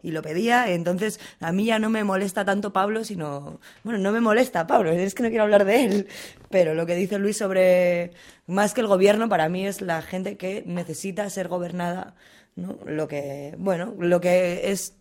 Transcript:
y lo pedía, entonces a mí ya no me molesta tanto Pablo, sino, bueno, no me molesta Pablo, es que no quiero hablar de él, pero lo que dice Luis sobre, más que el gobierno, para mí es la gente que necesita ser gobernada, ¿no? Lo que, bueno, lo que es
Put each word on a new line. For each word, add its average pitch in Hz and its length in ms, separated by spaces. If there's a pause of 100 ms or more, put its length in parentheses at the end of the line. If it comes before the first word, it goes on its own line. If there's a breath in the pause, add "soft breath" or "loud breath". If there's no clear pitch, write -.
y 170 80
lo 156 100
pedía, 220 480
entonces 180 500 (200 loud breath)
a 165 120
mí 202 140
ya 226 140
no 220 100
me 220 140
molesta 196 420
tanto 202 260
Pablo, 208 320
sino, 156 560 (240 loud breath)
bueno, 220 140
no 196 140
me 233 100
molesta 220 460
Pablo, 170 240
es 180 240
que 247 80
no 226 60
quiero 220 140
hablar 202 220
de 240 200
él, 196 220 (440 loud breath)
pero 165 240
lo 170 100
que 175 100
dice 196 220
Luis 202 200
sobre, 180 760 (340 loud breath)
más 196 300
que 254 60
el 220 60
gobierno, 202 400
para 165 220
mí 185 160
es 196 160
la 165 220
gente 190 340
que 196 300
necesita 175 640
ser 185 160
gobernada, 175 680 (420 soft breath)
¿no? 180 300
Lo 151 220
que, 143 500
bueno, 185 400
lo 175 240
que 180 500
es - 300